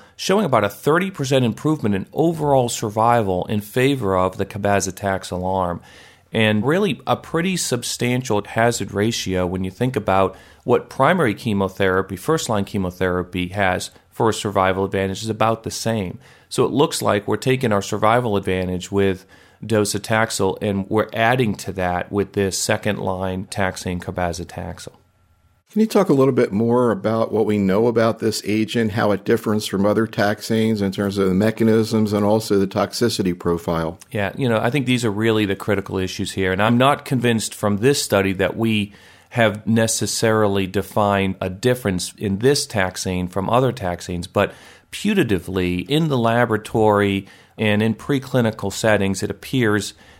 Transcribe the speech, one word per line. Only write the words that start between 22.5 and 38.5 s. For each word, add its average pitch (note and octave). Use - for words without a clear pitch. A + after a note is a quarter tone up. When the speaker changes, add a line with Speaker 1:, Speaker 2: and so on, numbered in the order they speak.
Speaker 1:
second-line F#2+
taxane F#2
cabazitaxel. F2
Speaker 2:
Can G#3
you A3
talk G3+
a E3
little C3+
bit B2
more A#2
about G#2+
what G#2
we G#2
know G2+
about A2+
this A2
agent, A2
how G#2+
it G2
differs A2
from G2
other G#2
taxanes A2
in G2
terms G2+
of G2
the F#2
mechanisms A2
and G#2
also G#2
the G2
toxicity G2+
profile? E2+
Speaker 1:
Yeah, G2+
you C3
know, A2+
I A#2
think C3
these B2
are A2+
really G#2+
the F#2+
critical G2
issues F#2
here. F#2+
And F#2+
I'm A#2
not C#3
convinced A#2
from G2+
this C#3
study G2
that F#2